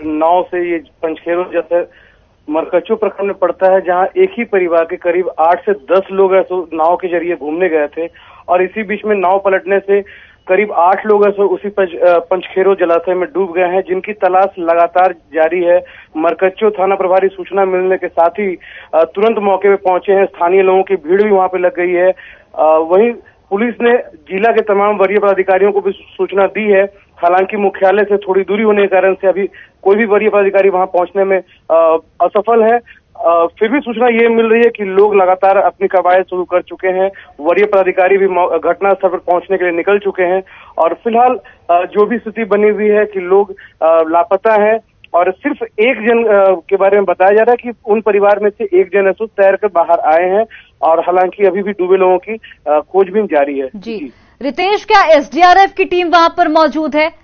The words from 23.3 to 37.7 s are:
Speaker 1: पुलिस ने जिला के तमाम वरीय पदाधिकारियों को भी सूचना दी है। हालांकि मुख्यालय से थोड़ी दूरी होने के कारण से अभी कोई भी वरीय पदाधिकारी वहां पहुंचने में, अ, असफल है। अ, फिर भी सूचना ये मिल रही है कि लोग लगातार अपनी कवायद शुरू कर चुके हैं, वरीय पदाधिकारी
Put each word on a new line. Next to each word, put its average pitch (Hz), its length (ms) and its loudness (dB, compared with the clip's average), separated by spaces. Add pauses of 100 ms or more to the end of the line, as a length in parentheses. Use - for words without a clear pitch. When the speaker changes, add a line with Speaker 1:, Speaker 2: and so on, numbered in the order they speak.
Speaker 1:
पुलिस 220 320 -4
ने 240 160 2 (200)
जिला 196 340 -2
के 220 100 0
तमाम 208 340 0
वरीय 196 220 0
पदाधिकारियों 190 540 2
को 202 100 -2
भी 196 100 -4
सूचना 190 540 -4
दी 202 260 -4
है। 196 120 4 (340)
हालांकि 185 400 0
मुख्यालय 196 460 0
से 202 140 -2
थोड़ी 190 240 -2
दूरी 196 220 -4
होने 208 180 2
के 196 60 2
कारण 190 260 2
से 190 140 -4
अभी 185 200 -2 (340)
कोई 196 140 2
भी 226 100 0
वरीय 208 240 0
पदाधिकारी 196 400 2
वहां 185 160 0
पहुंचने 185 380 -2
में, 190 140 0 (340)
अ, 165 260 4 (240)
असफल 220 420 0
है। 233 420 -2 (120)
अ, 170 300 0 (120)
फिर 220 100 -2
भी 277 100 -2
सूचना 233 280 -2
ये 233 220 2
मिल 226 160 2
रही 226 200 2
है 233 40 4
कि 208 140 -6
लोग 202 320 2
लगातार 190 420 2
अपनी 185 300 -2
कवायद 185 360 2
शुरू 185 200 -6
कर 175 180 -2
चुके 175 260 -8
हैं, 185 220 -2 (300)
वरीय 180 260 0
पदाधिकारी 190 520 2